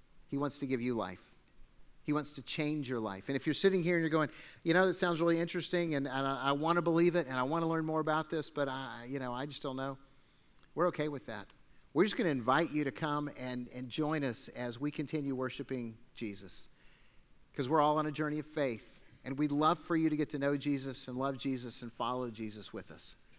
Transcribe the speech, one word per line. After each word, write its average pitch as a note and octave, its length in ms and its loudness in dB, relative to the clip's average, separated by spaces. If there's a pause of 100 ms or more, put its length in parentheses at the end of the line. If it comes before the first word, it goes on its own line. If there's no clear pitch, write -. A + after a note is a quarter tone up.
(280)
He C#3+ 100 -2
wants C#3 220 -2
to C#3+ 60 -4
give B2+ 160 0
you B2 140 0
life. F#2 260 -4 (800)
He D3+ 100 0
wants D3 200 -2
to C3+ 80 -10
change D3 480 -2
your A#2+ 120 -2
life. G2 260 -4
And C#3 80 2
if C3 100 -2
you're D3+ 80 2
sitting F#3 300 4
here F3 140 2
and E3 40 2
you're D#3+ 80 2
going, D#3 200 2 (340)
"You E3 100 4
know, F#3+ 140 6
that F3+ 60 4
sounds F3 280 2
really E3+ 180 4
interesting, E3+ 560 0
and, C#3 120 0
and C3+ 180 0
I, C3+ 220 0
I C#3 60 6
wanna D#3+ 280 2
believe E3 340 6
it, D#3+ 120 2
and C3 100 -4
I B2+ 60 2
wanna E3 240 2
learn D#3+ 180 0
more D#3 140 2
about D#3 300 2
this, D#3 200 -2
but C#3+ 200 -2
I, B2 380 -8
you C3+ 120 -4
know, B2+ 140 -4
I C3 120 -4
just C#3 160 -10
don't C3+ 140 -4
know," C3+ 220 -4 (760)
we're E3+ 140 2
okay D3+ 220 -2
with C#3 160 -8
that. G#2 280 -10 (400)
We're E3+ 120 6
just G#3 100 -2
gonna G3 140 2
invite C3+ 420 2
you D3+ 140 0
to C3+ 60 -2
come D3 460 -2
and, B2 380 -6
and B2+ 140 -8
join D3+ 340 0
us B2 240 -2
as A#2+ 320 -6
we D3 100 -2
continue C#3+ 460 -4
worshiping B2+ 640 -4 (180)
Jesus, G2+ 540 -8 (840)
'cause C3 140 -4
we're D3+ 140 6
all D3+ 160 6
on D3+ 80 2
a D#3 60 -2
journey D3+ 280 -2
of C#3+ 80 -6
faith, C3 540 -2 (240)
and C3 120 -6
we'd D3 140 2
love D3+ 260 4
for E3+ 200 0
you D#3+ 120 4
to D3+ 60 0
get D3 140 0
to C#3+ 100 -4
know C#3+ 160 2
Jesus C3+ 540 -2
and B2 80 -6
love C3+ 200 0
Jesus B2 440 -4
and A#2 100 -10
follow B2 400 -2
Jesus G#2+ 400 -8
with F#2+ 180 -10
us. - 280 -12 (220)